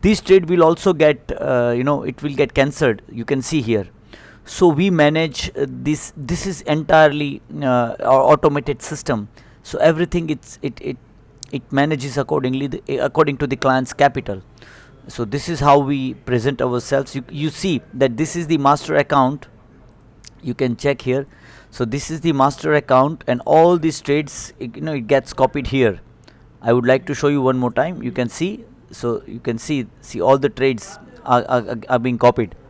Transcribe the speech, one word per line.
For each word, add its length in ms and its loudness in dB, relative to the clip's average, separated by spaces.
this 180 2
trade 280 4
will 140 4
also 300 2
get, 400 2
uh, 440 0
you 60 -2
know, 220 -2
it 180 -8
will 100 -4
get 220 -2
cancelled, 560 0
you 140 -10
can 180 -2
see 180 -2
here. 280 -2
So 240 2
we 200 2
manage, 680 0
uh, 120 -2
this, 480 -6
this 300 -6
is 160 -8
entirely, 800 2
uh, 400 0
our 220 4
automated 600 2
system. 460 -6
So 160 -10
everything 500 0
it's, 320 -10
it, 180 -8
it, 160 -10
it 220 -10
manages 440 0
accordingly, 520 -2
the, 360 -6
according 340 0
to 100 -4
the 80 -4
client's 360 0
capital. 500 0
So 160 -6
this 240 -8
is 100 -4
how 220 6
we 340 -2
present 480 -2
ourselves. 540 -2
You, 120 -8
you 220 -4
see 320 -2
that 240 0
this 200 -4
is 100 -6
the 120 0
master 360 2
account. 540 0
You 140 -8
can 220 -2
check 260 -2
here. 240 -2
So 120 -2
this 260 -6
is 120 -8
the 100 0
master 420 0
account, 540 2
and 180 0
all 320 6
these 220 -2
trades, 580 -4
it, 160 -12
you 80 -12
know, 120 -6
it 120 -6
gets 260 0
copied 360 0
here. 320 2
I 120 2
would 120 2
like 220 2
to 80 -4
show 140 0
you 120 2
one 180 2
more 120 0
time. 320 -4
You 80 -6
can 180 -4
see, 360 -6
so 340 -6
you 140 -16
can 180 -6
see, 300 -4
see 200 -10
all 160 6
the 120 0
trades 500 -2
are, 240 2
are, 300 -2
are 120 2
being 180 -2
copied. 380 2